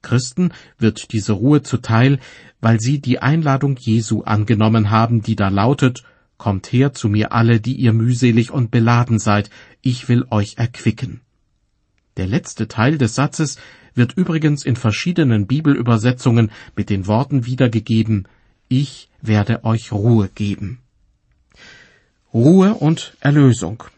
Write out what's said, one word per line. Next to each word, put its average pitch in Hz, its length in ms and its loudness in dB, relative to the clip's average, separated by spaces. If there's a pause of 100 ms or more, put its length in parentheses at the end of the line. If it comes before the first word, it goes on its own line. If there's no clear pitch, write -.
Christen 127 500 -2 (260)
wird - 340 -2
diese 107 200 -2
Ruhe 139 300 2
zuteil, 127 560 0 (420)
weil 113 200 2
sie 139 200 -2
die 127 200 -2
Einladung 139 560 0
Jesu 113 460 -2
angenommen 107 680 0
haben, 113 320 2
die 110 140 -4
da 98 120 0
lautet: 127 540 0 (360)
„Kommt 98 340 -6
her 135 200 2
zu - 160 -6
mir 107 240 0
alle, 117 280 2
die 127 160 -6
ihr 117 160 2
mühselig 117 580 2
und 123 220 -4
beladen 117 480 2
seid, 104 280 0 (320)
ich 123 280 -4
will 120 220 2
euch 104 260 -2
erquicken.“ - 640 -6 (960)
Der 92 100 -4
letzte 113 400 -4
Teil 135 320 0
des 120 160 0
Satzes 147 440 -4 (360)
wird 123 200 0
übrigens 156 500 0
in 131 100 -2
verschiedenen 117 720 0
Bibelübersetzungen 120 1040 0 (240)
mit 101 160 -6
den 95 160 -2
Worten 120 400 -2
wiedergegeben: 110 800 0 (420)
„Ich - 400 -4 (120)
werde 110 440 0
euch 110 280 -2
Ruhe 107 420 2
geben.“ 101 460 -8 (1500)
Ruhe 185 400 4
und - 460 -2
Erlösung 131 640 2 (140)